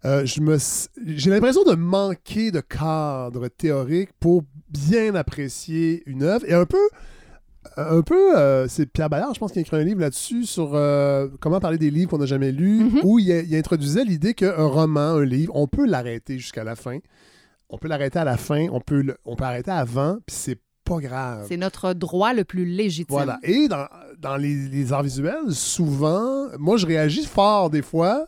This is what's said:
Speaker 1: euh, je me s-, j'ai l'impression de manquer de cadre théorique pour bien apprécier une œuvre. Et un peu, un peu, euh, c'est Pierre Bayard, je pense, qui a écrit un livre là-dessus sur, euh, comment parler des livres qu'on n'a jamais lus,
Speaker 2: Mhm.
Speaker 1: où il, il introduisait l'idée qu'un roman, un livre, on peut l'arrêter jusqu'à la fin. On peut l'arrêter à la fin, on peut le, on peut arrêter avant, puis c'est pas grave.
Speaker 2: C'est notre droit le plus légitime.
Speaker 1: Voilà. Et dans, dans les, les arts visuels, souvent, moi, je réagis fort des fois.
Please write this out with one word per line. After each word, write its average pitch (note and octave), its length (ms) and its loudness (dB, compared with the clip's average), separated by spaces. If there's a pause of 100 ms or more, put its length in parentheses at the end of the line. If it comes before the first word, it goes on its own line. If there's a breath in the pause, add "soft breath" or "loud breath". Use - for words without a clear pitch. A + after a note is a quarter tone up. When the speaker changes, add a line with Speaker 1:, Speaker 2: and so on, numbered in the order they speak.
Speaker 1:
euh, C#3 200 2
je D3 160 -4
me D3+ 140 4
s-, - 340 -4 (160)
j'ai D3+ 240 0
l'impression B3 340 4
de C4 120 6
manquer G3 720 -2
de E3+ 120 -2
cadre C3+ 840 -4
théorique D3+ 640 -2 (100)
pour E3+ 220 4 (280)
bien G3 440 2
apprécier D#3+ 960 -2
une C3+ 160 -4
œuvre. G3+ 260 2
Et E3+ 60 4
un F3 100 6
peu, G4+ 240 2 (880 soft breath)
un D#3+ 240 2
peu, F4+ 340 6
euh, C3+ 320 4
c'est C#3 200 -2
Pierre D#3 240 -2
Bayard, G#3 240 -2
je - 40 -16
pense, G#3+ 120 -6
qui F#3+ 80 -2
a - 20 -2
écrit D#3 160 -2
un D3+ 60 2
livre F#3+ 180 0
là-dessus A#3 440 -4
sur, D#3+ 280 -4
euh, C#3+ 540 2 (120)
comment E3+ 200 0
parler E3 180 -2
des D3+ 140 2
livres E3+ 180 0
qu'on D#3+ 80 -2
n'a C#3+ 80 0
jamais C3+ 260 0
lus, G3 320 2
Speaker 2:
Mhm. A#3+ 200 4
Speaker 1:
où G#3+ 160 6
il, F#3+ 100 4
il E3 260 0
introduisait D#3 480 0
l'idée F#3+ 300 0
qu'un F3+ 320 0
roman, D3+ 340 2 (180)
un C#3+ 80 2
livre, C3+ 300 -2
on C#3+ 120 0
peut C#4+ 180 0
l'arrêter B2+ 540 -4
jusqu'à A#2 240 -12
la A2 120 -8
fin. B2 220 -10 (720 soft breath)
On - 80 -12
peut D#3+ 100 -10
l'arrêter C#3+ 300 -2
à E3 60 0
la B2 140 0
fin, D3+ 340 0
on B2 100 -4
peut C#3+ 200 0
le, C3+ 240 -4
on A#2+ 100 -10
peut C3 80 -6
arrêter B2+ 260 -6
avant, C#3+ 560 -2
puis - 100 -14
c'est - 240 -8 (240)
pas F3 140 -4
grave. B2+ 500 -8
Speaker 2:
C'est F3 100 -6
notre F#3 360 -4
droit F#3 400 0
le G#3+ 100 0
plus F3+ 220 -4
légitime. F3 500 -2
Speaker 1:
Voilà. C#3 280 -2
Et B3 240 4
dans, C#3+ 180 -4 (320)
dans C#3 200 -6
les, C#3+ 180 -2
les C3+ 360 -2
arts C#3+ 120 0
visuels, E3 480 -2
souvent, F3 960 0 (100)
moi, E3+ 200 2
je F3+ 100 0
réagis D#3+ 380 0
fort G3+ 440 2
des D3 140 0
fois. G3+ 440 0